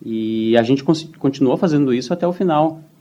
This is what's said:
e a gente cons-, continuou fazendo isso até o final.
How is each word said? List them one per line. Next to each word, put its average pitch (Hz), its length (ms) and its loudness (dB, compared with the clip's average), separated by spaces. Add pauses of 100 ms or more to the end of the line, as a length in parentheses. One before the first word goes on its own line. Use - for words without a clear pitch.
e 110 520 -2
a 117 80 6
gente 135 180 2
cons-, 160 380 -2
continuou 135 380 0
fazendo 147 360 2
isso 127 200 -4
até 170 120 -4
o 175 60 0
final. 160 480 0 (220)